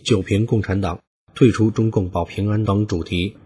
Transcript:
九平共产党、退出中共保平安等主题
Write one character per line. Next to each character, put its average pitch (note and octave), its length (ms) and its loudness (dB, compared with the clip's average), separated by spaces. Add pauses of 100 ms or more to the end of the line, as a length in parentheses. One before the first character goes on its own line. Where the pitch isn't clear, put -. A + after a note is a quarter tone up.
九 G2+ 180 2
平 G2+ 220 0
共 A#2 160 0
产 G2 200 -2
党、 F2 200 -4 (360)
退 A#2+ 160 6
出 A2 180 2
中 A2 180 0
共 G2 220 -2
保 F2 140 -4
平 G2+ 240 -4
安 G#2+ 160 0
等 G2+ 200 2
主 E2+ 200 -4
题 F2+ 420 -4